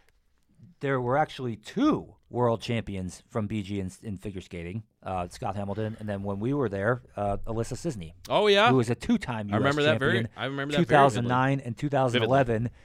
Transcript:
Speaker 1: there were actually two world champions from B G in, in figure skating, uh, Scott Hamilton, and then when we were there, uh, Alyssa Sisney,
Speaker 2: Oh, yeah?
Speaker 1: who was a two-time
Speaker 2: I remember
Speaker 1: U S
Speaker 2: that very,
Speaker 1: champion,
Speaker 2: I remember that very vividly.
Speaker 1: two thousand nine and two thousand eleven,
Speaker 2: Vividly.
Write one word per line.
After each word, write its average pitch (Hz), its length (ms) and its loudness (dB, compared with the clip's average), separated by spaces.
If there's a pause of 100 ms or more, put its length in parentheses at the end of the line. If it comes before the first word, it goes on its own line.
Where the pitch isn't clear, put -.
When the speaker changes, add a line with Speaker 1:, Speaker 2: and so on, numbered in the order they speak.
(800)
Speaker 1:
there 139 180 0
were 123 180 0
actually 127 380 -2
two 190 600 -2 (140)
world 117 320 0
champions 98 680 -6
from 110 180 -4
B 107 160 -4
G 101 160 -6
in, 95 100 -6 (140)
in 101 140 -8
figure 95 240 -10
skating, 90 420 -10 (200)
uh, 90 260 -4
Scott 101 260 -8
Hamilton, 104 460 -6
and 107 80 -10
then 101 140 -4
when 101 180 -4
we 123 120 0
were 143 140 0
there, 104 340 0 (140)
uh, 101 220 -2 (100)
Alyssa 113 300 -4
Sisney, 101 360 -8 (160)
Speaker 2:
Oh, 175 180 2
yeah? 202 220 6
Speaker 1:
who 131 60 6
was 123 140 4
a 117 60 0
two-time 113 580 -2
Speaker 2:
I - 40 4
remember 139 240 2
Speaker 1:
U 143 60 4
S 156 60 6
Speaker 2:
that - 60 0
very, 147 200 2
Speaker 1:
champion, 113 180 -4
Speaker 2:
I 113 80 -6
remember 139 280 -4
that 147 40 2
very 139 60 6
vividly. - 20 -2
Speaker 1:
two - 120 -2
thousand 131 300 6
nine 131 340 2
and 120 160 -8
two 147 120 -4
thousand 131 340 2
eleven, 117 400 2
Speaker 2:
Vividly. 120 220 -6